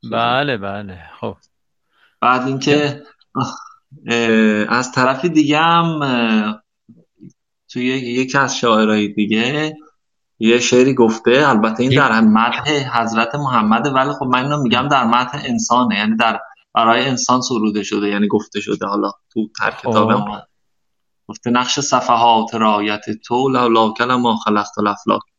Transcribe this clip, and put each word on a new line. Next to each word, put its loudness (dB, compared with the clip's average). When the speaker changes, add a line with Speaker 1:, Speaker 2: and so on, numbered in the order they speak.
Speaker 1:
بله، -2
بله، -10
خب. -10
Speaker 2:
بعد 2
اینکه، 0
اه، 0
از -2
طرف 0
دیگه 2
هم، 2
اه، -2
توی -6
یکی -2
از 0
شاعرای 2
دیگه -2
یه 4
شعری 4
گفته، 2
البته 0
این 0
Speaker 1:
یه 4
Speaker 2:
در 2
مدح 2
حضرت -2
محمده، 0
ولی 0
خب -6
من 0
اینو -2
می‌گم 0
در 2
مدح 0
انسانه، 0
یعنی 0
در، 0
برای 2
انسان 0
سروده -2
شده، -2
یعنی 0
گفته -2
شده، -6
حالا -2
تو -4
هر -2
Speaker 1:
خب. -8
Speaker 2:
کتاب 0
هم -4
گفته: -8
«نقش 0
صفحات 2
رایت 0
تو -2
لولاک 2
لما 0
خلقت -4
الافلاک.» -4